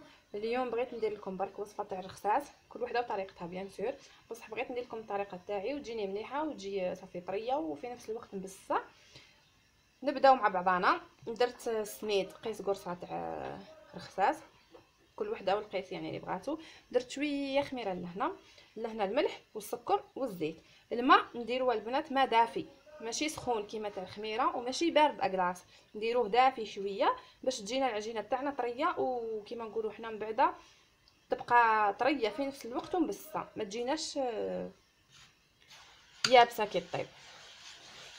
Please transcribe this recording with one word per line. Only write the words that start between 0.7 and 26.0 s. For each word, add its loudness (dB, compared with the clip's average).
بغيت -2
ندير -2
لكم -8
برك -6
وصفه -8
تاع -8
الرخصات، 0
كل -12
وحده 0
وطريقتها -4
بيان -8
سور، -4
بصح -14
بغيت -6
ندير -6
لكم -10
الطريقه -6
تاعي -2
وتجيني -4
مليحه -4
وتجي -4
صافي -10
طريه -2
وفي -4
نفس -10
الوقت -8
مبسه. -2
نبداو 8
مع 4
بعضانا. 4
درت 0
سميد -2
قيس -8
قرصه -2
تاع -6
رخصات، 0
كل -4
وحده 0
والقيس -4
يعني -6
اللي -6
بغاتو. -4
درت 0
شويه 0
خميره -4
لهنا، -4
لهنا -4
الملح 0
والسكر -2
والزيت. -4
الماء 6
نديروه 0
البنات -2
ماء 4
دافي، 2
ماشي -2
سخون -2
كيما -6
تاع -6
الخميره -2
وماشي 0
بارد 6
اكلاص، 0
نديروه 2